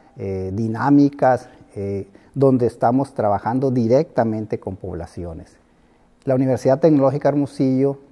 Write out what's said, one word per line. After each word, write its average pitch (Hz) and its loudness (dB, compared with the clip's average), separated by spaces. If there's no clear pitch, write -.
eh, 95 -8
dinámicas, 127 2
eh, 98 -8
donde 131 2
estamos 127 0
trabajando 120 -2
directamente 117 0
con 98 -10
poblaciones. 87 -12
La 131 0
Universidad 131 2
Tecnológica 143 2
Hermosillo 139 -2